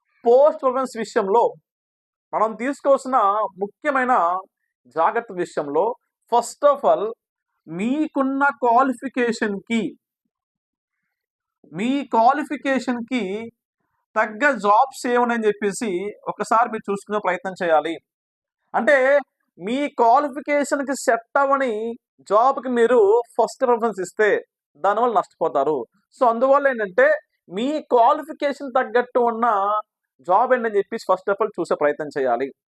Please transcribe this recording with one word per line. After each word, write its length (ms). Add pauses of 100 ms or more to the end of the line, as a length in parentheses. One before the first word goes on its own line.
(260)
పోస్ట్ 400
ప్రిఫరెన్స్ 380
విషయంలో 420 (880)
మనం 160 (120)
తీసుకోవాల్సిన 560 (440)
ముఖ్యమైన 520 (840)
జాగ్రత్త 440
విషయంలో 460 (460)
first 400
of 180
all 120 (680)
మీకున్న 760 (200)
క్వాలిఫికేషన్‌కి, 1160 (1900)
మీ 180 (260)
క్వాలిఫికేషన్‌కి 1080 (920)
తగ్గ 280 (220)
జాబ్స్ 380 (100)
ఏమున్నాయని 360
చెప్పేసి 400 (420)
ఒకసారి 420
మీరు 160
చూసుకునే 360
ప్రయత్నం 360
చేయాలి. 340 (800)
అంటే 240 (600)
మీ 200 (240)
క్వాలిఫికేషన్‌కి 1040
సెట్ 380
అవ్వని 300 (540)
జాబ్‌కి 520
మీరు 220 (340)
ఫస్ట్ 340
ప్రిఫరెన్స్ 380
ఇస్తే 240 (520)
దానివల్ల 360
నష్టపోతారు. 580 (440)
So 20 (100)
అందువల్ల 420
ఏంటంటే 340 (400)
మీ 200 (260)
క్వాలిఫికేషన్ 840
తగ్గట్టు 420 (120)
ఉన్న 120 (840)
జాబ్ 260
ఏంటని 240
చెప్పేసి 320
first 220
of 100
all 160
చూసే 240
ప్రయత్నం 340
చేయాలి. 320 (220)